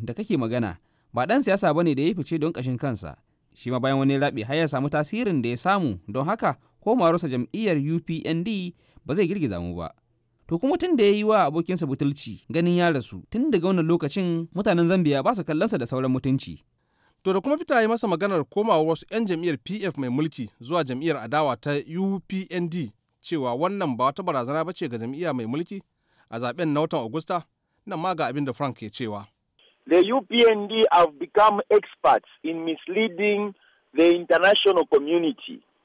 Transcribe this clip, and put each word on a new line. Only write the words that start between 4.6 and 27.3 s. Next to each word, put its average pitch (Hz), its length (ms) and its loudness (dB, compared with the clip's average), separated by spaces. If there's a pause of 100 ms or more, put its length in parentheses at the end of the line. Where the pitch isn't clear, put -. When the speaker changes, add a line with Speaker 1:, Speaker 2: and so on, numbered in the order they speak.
Speaker 1:
samu 139 220 -2
tasirin 165 520 -2
da 117 80 0
ya 120 60 -4
samu, 170 420 0 (100)
don 127 160 -4
haka 196 320 -2 (260)
komawarsa 175 460 2
jam'iyyar 160 480 -2 (180)
U 165 60 0
P 160 240 -6
N 165 180 -2
D 185 320 -4 (320)
ba 135 80 -2
zai 196 140 2
girgiza 131 320 -2
mu 87 160 -6
ba. 82 140 -8 (580)
To 165 100 -2
kuma 311 200 0
tun 349 180 0
da 220 80 4
ya 202 60 6
yi 208 140 2
wa 214 220 4
abokinsa 170 400 -2
butulci 139 640 -4
ganin 175 260 2
ya 175 140 4
rasu, 117 400 -4
tun 269 200 -2
daga 180 180 2
wannan 180 180 2
lokacin 165 680 -2
mutanen 180 320 2
Zambiya 160 360 2
ba 226 120 2
su 190 100 -4
kallonsa 175 340 0
da 120 80 -4
sauran 131 240 -2
mutunci. 127 540 -2 (580)
Speaker 2:
To 190 100 0
da 190 80 2
kuma 285 180 0
fita 302 240 0
yi 214 40 2
masa 226 220 0
maganar 175 360 0
komawar 202 380 2
wasu 160 300 -2
'yan 220 140 -2
jam'iyyar 165 360 -2
P 196 220 -8
F 175 120 -4
mai 131 120 -4
mulki 131 420 -2 (100)
zuwa 156 220 -2
jam'iyyar 135 400 -2
adawa 135 340 0
ta 143 200 -4 (100)
U 190 400 -2
P 190 240 -8
N 175 180 -4
D 156 220 -6 (300)
cewa 127 340 -4
wannan 170 420 -2
ba 123 140 0
wata 190 140 -10
barazana 147 400 -2
ba 180 80 -10
ce 160 160 -8
ga 117 100 -8
jam'iyya 139 380 -6
mai 117 100 -6
mulki 156 360 -6 (480)
a 113 100 -8
zaɓen 147 320 -2
na 147 80 2
watan 156 260 -2
Agusta, 160 380 -6 (420)